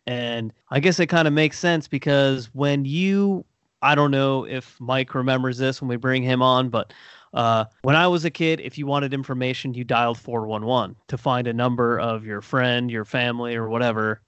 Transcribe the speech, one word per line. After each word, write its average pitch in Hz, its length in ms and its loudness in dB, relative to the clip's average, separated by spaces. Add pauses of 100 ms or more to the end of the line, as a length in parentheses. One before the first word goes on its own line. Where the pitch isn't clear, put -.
And 117 440 -6 (200)
I 131 80 2
guess 175 200 2
it 170 100 0
kinda 165 200 4
makes 151 300 2
sense 170 280 0
because 135 680 0
when 143 320 0
you, 190 600 0 (380)
I 147 120 6
don't 147 160 4
know 135 340 2
if - 340 -12
Mike 131 360 -2
remembers 131 420 0
this 131 240 -2
when 135 80 -6
we 120 60 -2
bring 127 260 0
him 127 220 2
on, 127 260 4
but, 110 240 -4 (400)
uh, 113 320 2 (160)
when 135 140 4
I 170 100 6
was 175 200 2
a 170 40 0
kid, 160 300 0
if - 180 -12
you 147 80 -6
wanted 139 260 -2
information, 127 600 -4
you 123 100 -8
dialed 117 360 0
four 113 260 -6
one 107 220 -6
one 117 280 0 (120)
to 127 100 -8
find 123 300 -2
a 117 60 -4
number 120 460 0
of 113 240 -4
your 107 180 -8
friend, 123 500 0
your 110 140 -4
family, 120 500 -4
or 113 140 -4
whatever 110 580 -2